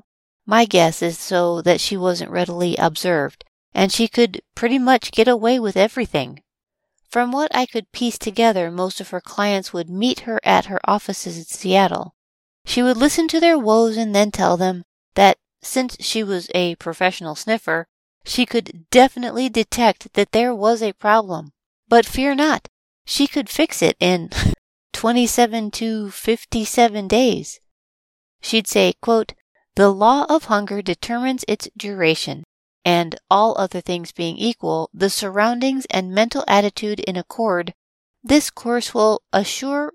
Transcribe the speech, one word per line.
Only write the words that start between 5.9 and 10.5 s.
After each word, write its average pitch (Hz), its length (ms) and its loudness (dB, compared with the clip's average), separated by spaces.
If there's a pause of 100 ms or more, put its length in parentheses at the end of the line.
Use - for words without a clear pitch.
From 247 220 0
what 294 240 -2
I 254 120 0
could - 240 -8
piece 240 260 -4
together, 196 540 0
most 185 280 -6
of 190 100 -12
her 180 120 -8
clients 202 500 -2
would 170 180 -6
meet 208 320 -2
her 226 220 -4
at 185 220 4